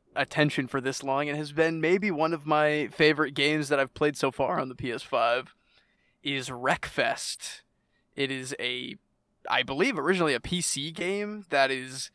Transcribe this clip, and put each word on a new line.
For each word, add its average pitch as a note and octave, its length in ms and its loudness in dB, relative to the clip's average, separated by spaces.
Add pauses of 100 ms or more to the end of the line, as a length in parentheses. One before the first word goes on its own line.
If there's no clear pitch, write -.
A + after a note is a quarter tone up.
(160)
attention C#3+ 500 0
for C3 140 -2
this C3 240 -4
long C#3 240 0
and D3 100 -4
has D3+ 140 -6
been D#3+ 280 2
maybe F3+ 300 4
one D#3+ 240 2
of D3 100 -4
my D3+ 440 4
favorite D3 460 4
games D3 340 2
that C#3+ 100 2
I've C3+ 160 0
played D3+ 220 0
so C#3 160 0
far D#3+ 260 0
on C3+ 100 -2
the B2+ 60 -10
P C3 160 -6
S A#2+ 120 -4
five, A#2+ 520 0 (680)
is C3+ 260 -4
Wreckfest. - 1120 -2 (520)
It C3+ 180 -2
is C3 260 -8
a, B2+ 380 -6 (520)
I B2+ 140 2
believe, E3+ 340 0
originally D#3+ 380 2
a A#2 60 0
P F3 200 -4
C D3 300 -4
game G3+ 600 -6
that C3+ 200 4
is, C3 440 -6